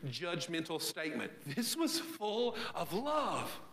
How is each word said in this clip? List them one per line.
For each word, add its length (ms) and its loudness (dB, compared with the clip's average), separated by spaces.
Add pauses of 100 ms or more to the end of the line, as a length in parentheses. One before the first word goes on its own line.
judgmental 720 0
statement. 520 -2 (240)
This 200 2
was 220 4
full 580 0 (180)
of 180 0
love. 680 2 (120)